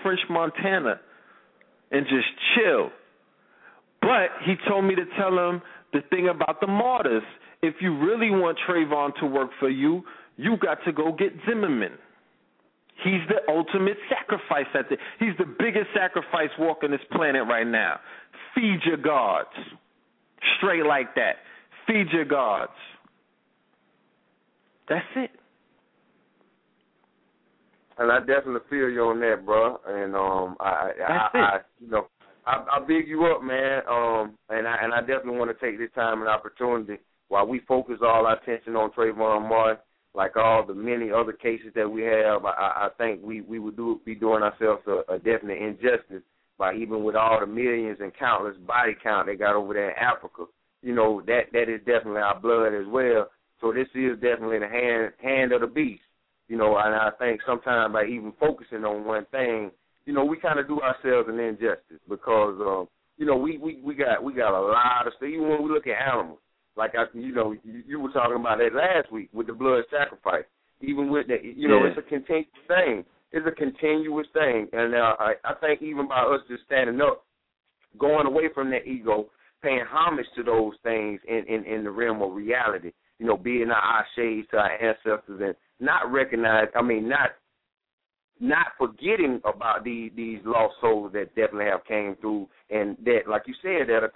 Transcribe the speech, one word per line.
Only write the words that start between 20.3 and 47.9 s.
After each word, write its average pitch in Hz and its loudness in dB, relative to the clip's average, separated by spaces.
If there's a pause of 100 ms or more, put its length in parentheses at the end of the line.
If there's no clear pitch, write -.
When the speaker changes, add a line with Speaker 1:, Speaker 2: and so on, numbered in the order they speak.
Speaker 1:
Straight 170 2
like 139 2
that. 113 2 (540)
Feed 214 2
your 165 2
gods. 131 0 (2250)
That's 170 -2 (120)
it. 262 -6 (2750)
Speaker 2:
And 117 2
I 123 4
definitely 131 0
feel 135 0
you 120 -2
on 117 2
that, 110 0
bro. 113 2
And, 98 -6
um, 95 0
I, - -6
I, 92 0
Speaker 1:
That's 92 -2
Speaker 2:
I, 110 0
Speaker 1:
it. - 4
Speaker 2:
I, 101 2 (220)
you 117 -20
know, 107 -2 (380)
I, 131 -2
I 139 2
big 160 0
you 156 2
up, 160 2
man. 135 0
Um, 113 0 (120)
and 113 -2
I, 117 -2
and 113 -2
I 120 2
definitely 123 -4
wanna 117 -2
take 113 -4
this 117 -6
time 113 0
and 110 -2
opportunity 107 -2 (300)
while 101 2
we 123 -4
focus 123 0
all 113 6
our 113 2
attention 117 -6
on 107 2
Trayvon 110 0
Martin, 110 4 (320)
like 95 -2
all 110 4
the 98 -10
many 113 -4
other 110 2
cases 113 -6
that 107 0
we 110 -4
have. 107 2
I, 98 2
I, 95 -2
I 98 -2
think 110 -2
we, 110 -10
we 107 -10
would 107 -10
do, 117 -4
be 113 -8
doing 110 2
ourselves 104 0
a, 92 -2
a 92 -2
definite 101 -2
injustice 107 -2 (340)
by 95 -2
even 110 -6
with 107 0
all 110 4
the 101 -2
millions 113 -2